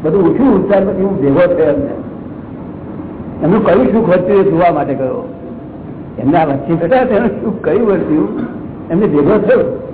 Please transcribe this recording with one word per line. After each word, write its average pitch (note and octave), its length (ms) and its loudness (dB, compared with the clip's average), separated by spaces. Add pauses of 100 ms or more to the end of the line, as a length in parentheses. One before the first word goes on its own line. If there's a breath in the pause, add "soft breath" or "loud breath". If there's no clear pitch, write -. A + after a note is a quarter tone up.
બધું F3+ 200 2
ઓછું, G3+ 460 2
ત્યાર G3 140 4
પછી F#3+ 180 -2
હું F#3+ 200 0
ભેગો C#3 180 2
થયો F3 300 2
એમને. - 200 -2 (1500)
એમનું F#3+ 220 4
કયું F#3 260 4
સુખ G3+ 180 2
વધતું F#3 260 2
એ F#3+ 80 6
જોવા E3 300 4
માટે C#3+ 200 -2
ગયો. B2+ 360 -4 (920)
એમને B2 180 2
આ A3 80 4
વચ્ચે C#3+ 280 -2
બેઠા E3+ 280 2
હતા, A#3+ 140 0
એનું G#3+ 140 2
સુખ - 340 -4
કયું A3+ 240 2
વધ્યું, E3 420 0 (600)
એમને G3 160 2
ભેગો D3+ 300 4
થયો. - 440 0 (120)